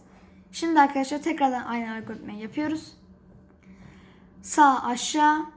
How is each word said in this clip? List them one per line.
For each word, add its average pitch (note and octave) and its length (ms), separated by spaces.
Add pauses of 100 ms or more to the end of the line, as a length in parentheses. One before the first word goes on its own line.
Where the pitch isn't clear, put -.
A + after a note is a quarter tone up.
(520)
Şimdi E4 280
arkadaşlar C#4 420
tekrardan C4+ 420
aynı A#3 300
algoritmayı A3 460
yapıyoruz. D4+ 580 (1400)
Sağ C#4 420
aşağı. D4+ 640 (120)